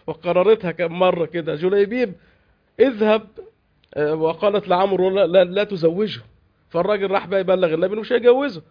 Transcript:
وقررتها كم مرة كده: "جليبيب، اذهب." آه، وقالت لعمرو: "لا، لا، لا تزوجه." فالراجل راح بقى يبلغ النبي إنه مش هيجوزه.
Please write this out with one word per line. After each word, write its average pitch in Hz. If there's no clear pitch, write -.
وقررتها 180
كم 165
مرة 180
كده: 160
"جليبيب، 202
اذهب." 214
آه، 151
وقالت 165
لعمرو: 185
"لا، 190
لا، 180
لا 190
تزوجه." 170
فالراجل 190
راح 190
بقى 196
يبلغ 185
النبي 185
إنه 214
مش 214
هيجوزه. 240